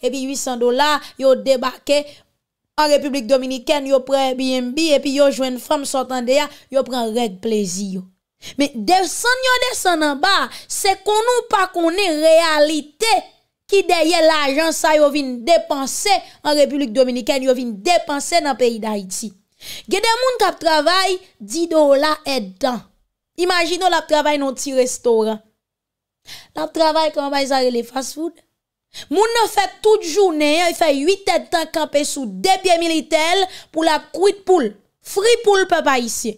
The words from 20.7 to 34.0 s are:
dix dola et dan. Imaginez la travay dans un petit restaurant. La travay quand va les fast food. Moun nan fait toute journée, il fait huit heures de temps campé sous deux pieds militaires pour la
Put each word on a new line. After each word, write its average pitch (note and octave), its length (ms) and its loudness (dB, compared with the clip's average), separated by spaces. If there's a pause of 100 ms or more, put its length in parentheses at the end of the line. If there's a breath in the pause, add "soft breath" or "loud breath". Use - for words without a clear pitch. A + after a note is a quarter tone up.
dix B3 280 -6
dola D4+ 580 4
et C4+ 160 -2
dan. G#3 400 -6 (560)
Imaginez F4 520 0
la E4 120 0
travay D4+ 360 0
dans C#4 120 -2
un C4 40 -6
petit C#4 200 -8
restaurant. A3+ 680 0 (1160 loud breath)
La D#4 120 -4
travay D#4+ 460 2
quand C#4+ 160 -4
va C#4 120 -2
les B3+ 420 0
fast C4 300 -8
food. D#4+ 200 -8 (760 loud breath)
Moun F#4+ 180 2 (120)
nan A4 100 2
fait G4 200 -2 (120)
toute G#4+ 220 4
journée, D#4+ 680 2
il E4+ 60 -6
fait D#4 200 2
huit E4+ 340 -2
heures E4+ 100 2
de A#3+ 60 -10
temps D#4+ 280 -4
campé D4 300 -2
sous C#4+ 220 -6
deux F#3+ 240 -4 (120)
pieds F4+ 160 2
militaires E4 680 0 (240 loud breath)
pour D#4+ 120 -4
la D#4 180 2 (120)